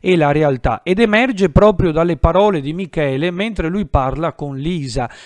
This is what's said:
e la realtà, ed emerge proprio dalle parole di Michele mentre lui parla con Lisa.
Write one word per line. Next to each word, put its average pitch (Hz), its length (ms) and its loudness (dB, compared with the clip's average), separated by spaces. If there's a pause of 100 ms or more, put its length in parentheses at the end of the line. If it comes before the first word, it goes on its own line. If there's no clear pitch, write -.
e 185 160 2
la 147 160 2
realtà, 139 500 0
ed 185 160 0
emerge 214 500 2
proprio 185 440 4
dalle 165 240 0
parole 180 420 2
di 143 140 -6
Michele 160 580 -2
mentre 180 380 -4
lui 190 160 -4
parla 139 480 -2
con 143 240 -10
Lisa. 139 520 -4 (160)